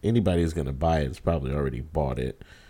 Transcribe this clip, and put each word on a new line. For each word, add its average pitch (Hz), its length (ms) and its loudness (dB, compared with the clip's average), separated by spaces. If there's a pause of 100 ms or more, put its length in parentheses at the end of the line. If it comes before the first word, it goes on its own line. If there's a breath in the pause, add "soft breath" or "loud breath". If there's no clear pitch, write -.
anybody 95 400 4
who's 82 100 0
gonna 73 200 -2
buy 80 260 2
it 71 80 0
has - 120 -8
probably 67 340 -2
already 67 280 -2
bought 69 380 -2
it. 64 240 -6 (260 loud breath)